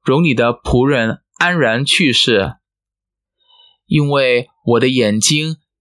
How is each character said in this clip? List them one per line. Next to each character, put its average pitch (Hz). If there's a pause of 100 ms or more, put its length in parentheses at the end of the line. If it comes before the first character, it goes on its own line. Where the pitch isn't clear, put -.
容 143
你 151
的 120
仆 123
人 120 (160)
安 175
然 120
去 135
世， 101 (1300)
因 147
为 127 (180)
我 117
的 127
眼 113
睛 151 (240)